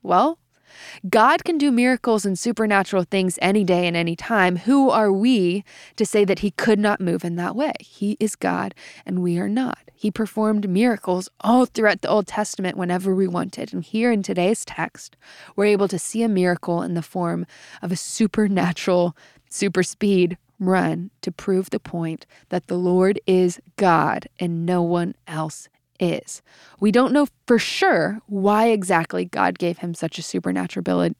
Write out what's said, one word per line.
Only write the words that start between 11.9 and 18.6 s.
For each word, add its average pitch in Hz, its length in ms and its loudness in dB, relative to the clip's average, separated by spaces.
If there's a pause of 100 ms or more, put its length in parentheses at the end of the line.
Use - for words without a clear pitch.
the - 60 -2
Old 202 200 2
Testament 196 500 -4
whenever 185 380 -2
we 190 100 2
wanted. 175 480 -6
And 180 80 -6
here 226 300 0
in 202 100 0
today's 185 420 0
text, - 520 -10 (400)
we're 202 100 2
able 202 220 2
to 180 100 -4
see - 240 -4
a 233 60 2
miracle 180 540 0
in 175 120 -4
the 170 80 -2
form 175 440 -6 (360)
of 180 80 -6
a 180 60 -2
supernatural 180 1200 0 (320)